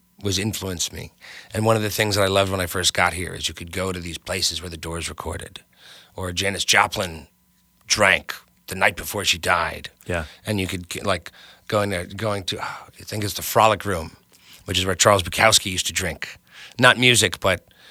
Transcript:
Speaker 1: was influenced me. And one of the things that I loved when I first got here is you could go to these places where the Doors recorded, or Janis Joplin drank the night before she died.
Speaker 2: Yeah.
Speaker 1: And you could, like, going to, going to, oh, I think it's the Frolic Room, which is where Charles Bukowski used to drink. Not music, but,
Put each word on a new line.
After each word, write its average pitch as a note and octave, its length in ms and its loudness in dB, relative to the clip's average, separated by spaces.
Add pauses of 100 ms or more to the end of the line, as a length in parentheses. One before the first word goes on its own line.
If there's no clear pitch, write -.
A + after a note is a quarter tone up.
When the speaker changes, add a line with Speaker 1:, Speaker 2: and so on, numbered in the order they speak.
(220)
Speaker 1:
was G2 180 -2
influenced F#2+ 540 -4
me. F2+ 180 -12 (420)
And G#2+ 120 0
one A2+ 100 6
of G#2+ 60 2
the G#2+ 80 0
things G#2 260 0
that G2+ 80 4
I G2 40 4
loved G2 240 4
when F#2+ 100 -2
I F2+ 60 -2
first F2+ 260 -2
got F2 200 2
here F2 200 -6
is F2 140 -6
you E2+ 60 -8
could E2+ 180 -12
go F#2 200 -4
to F2+ 80 -6
these E2+ 180 -10
places F2+ 440 -4
where F2+ 80 -10
the E2 80 -12
Doors E2 320 -8
recorded, - 520 -10 (540)
or F#2 160 -6
Janis F#2+ 340 -2
Joplin G2 640 0 (600)
drank F#2+ 460 2 (340)
the - 80 -10
night F#2+ 200 2
before - 300 -6
she - 120 0
died. D#2+ 520 -2 (160)
Speaker 2:
Yeah. E2+ 200 -4 (200)
Speaker 1:
And G#2 140 -2
you F#2 80 -2
could, F2 380 -8
like, F#2 260 -2 (360)
going G#2 240 0
to, F2+ 140 -4
going G2+ 400 -4
to, - 160 -6
oh, - 260 -10 (120)
I - 40 -20
think A2 200 -6
it's G2+ 100 -4
the - 80 -8
Frolic G#2+ 440 4
Room, E2 300 -6 (500)
which F#2 120 -2
is F#2 80 0
where F#2 100 0
Charles G2+ 280 6
Bukowski G#2 480 4
used F2+ 160 -4
to - 60 -4
drink. F2 440 -6 (420)
Not B2 180 8
music, A#2 420 4
but, F#2 260 2 (260)